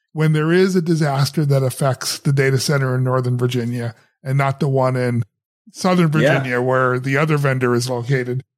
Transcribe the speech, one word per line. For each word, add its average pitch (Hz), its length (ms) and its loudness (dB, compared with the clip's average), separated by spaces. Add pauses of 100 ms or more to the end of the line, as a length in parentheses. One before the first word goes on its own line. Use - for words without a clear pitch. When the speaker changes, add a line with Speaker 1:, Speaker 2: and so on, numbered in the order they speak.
(120)
Speaker 1:
when 156 220 0
there 156 180 0
is 185 240 2
a 175 60 2
disaster 151 640 0
that 139 160 2
affects - 560 -2
the 143 160 0
data 135 240 2
center 135 360 -2
in 127 100 0
Northern 123 340 0
Virginia 120 560 -4 (280)
and 135 140 -4
not 139 240 0
the 147 80 0
one 131 280 0
in 120 260 -2 (500)
Southern 180 400 2
Speaker 2:
Yeah. 156 260 4
Speaker 1:
Virginia 123 220 -2
where 127 380 2
the 135 180 -2
other 156 220 2
vendor 131 360 0
is 120 140 0
located, 123 540 -2 (160)